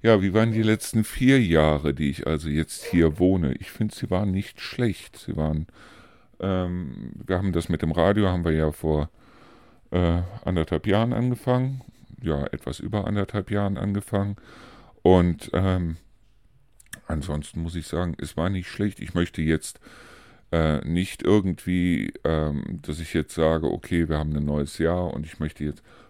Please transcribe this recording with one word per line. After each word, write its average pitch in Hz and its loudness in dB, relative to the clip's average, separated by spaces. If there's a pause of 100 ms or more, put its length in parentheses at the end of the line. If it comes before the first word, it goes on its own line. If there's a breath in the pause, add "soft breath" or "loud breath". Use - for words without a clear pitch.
Ja, 110 6
wie 95 0
waren 113 4
die 110 2
letzten 110 2
vier 131 4
Jahre, 78 4
die 71 0
ich - -6
also 78 -2
jetzt 76 -4
hier 82 4
wohne? 90 4
Ich - -14
finde, - -4
sie - -6
waren 98 0
nicht - -4
schlecht. - -4
Sie - -8
waren, 78 -2 (720 loud breath)
ähm, 90 -4 (120)
wir 92 0
haben 95 0
das 85 0
mit 80 0
dem 80 0
Radio, 98 4
haben 90 0
wir 82 2
ja 78 2
vor, 76 0 (840 loud breath)
äh, 87 2 (220)
anderthalb 85 -2
Jahren 113 2
angefangen. 127 -2 (400)
Ja, 73 -2
etwas - -8
über 101 -4
anderthalb 101 -4
Jahren 101 0
angefangen. 101 -2 (680 loud breath)
Und, 87 4
ähm, 90 0 (1080)
ansonsten 76 -6
muss 82 -6
ich 80 -6
sagen, 85 -2
es - -10
war 85 0
nicht 92 -2
schlecht. - -2
Ich - -10
möchte 87 0
jetzt 78 -2 (720 loud breath)
äh, 78 2
nicht 87 -2
irgendwie, 90 2 (100)
ähm, 78 -2
dass 78 -8
ich 82 -10
jetzt 78 -2
sage, 80 2
„Okay, 85 0
wir 76 0
haben 76 -2
ein 71 -2
neues 73 -2
Jahr 87 0
und - -6
ich - -18
möchte 76 -6
jetzt 76 -6 (280 loud breath)